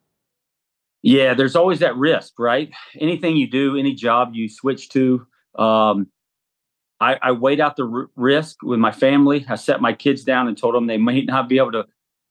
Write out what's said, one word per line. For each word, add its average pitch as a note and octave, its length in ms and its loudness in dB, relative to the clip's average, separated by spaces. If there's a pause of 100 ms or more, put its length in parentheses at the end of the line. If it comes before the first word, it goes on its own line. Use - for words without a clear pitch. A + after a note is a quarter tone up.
(1040)
Yeah, C3 320 4
there's C3+ 220 0
always E3+ 240 2
that C3 160 0
risk, C#3 420 -2
right? B2+ 320 -2 (300)
Anything D#3+ 360 -2
you C3 120 0
do, C3+ 280 -2
any C#3 180 -2
job A#2 400 0
you A2+ 140 -6
switch C3+ 420 -6
to, B2+ 360 0 (300)
um, G#2+ 500 2 (920)
I, B2 200 0
I B2+ 120 0
weighed C3+ 260 0
out D3+ 160 0
the B2+ 140 -6
r-, A#2+ 260 -8
risk C#3+ 480 -2
with A#2+ 160 -2
my A2 140 2
family. C#3+ 560 2
I A#2 80 -6
set - 240 -2
my A#2 120 0
kids C3+ 300 -2
down B2+ 240 0
and A2 100 -4
told A#2+ 200 -2
them A#2 100 0
they A2 120 -2
might B2 280 0
not C3 220 -2
be C3 100 2
able B2 140 2
to A2 140 -4 (440)